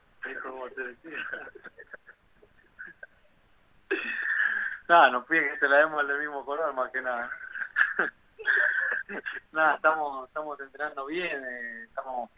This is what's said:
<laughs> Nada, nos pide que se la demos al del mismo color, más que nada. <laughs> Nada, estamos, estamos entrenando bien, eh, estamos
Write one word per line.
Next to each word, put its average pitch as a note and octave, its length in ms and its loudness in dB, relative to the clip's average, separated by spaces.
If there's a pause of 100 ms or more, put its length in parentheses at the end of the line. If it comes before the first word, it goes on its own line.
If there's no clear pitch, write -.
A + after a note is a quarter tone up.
(240)
<laughs> C3 640 -8 (4000)
Nada, D#3+ 240 10
nos B2 140 -2
pide D#3 260 2
que - 80 -8
se C#3+ 80 2
la C#3 100 8
demos D#3 220 4
al C#3+ 80 2
del C#3+ 120 -2
mismo D3 260 -6
color, D3 280 -2
más B2+ 180 -2
que C3 100 -4
nada. B2 280 -4 (680)
<laughs> - 140 0 (1400)
Nada, D#3 240 4
estamos, D3 520 2
estamos D3+ 320 -8
entrenando C#3 460 -8
bien, D#3 380 -4
eh, A#2+ 400 -8
estamos B2 540 -6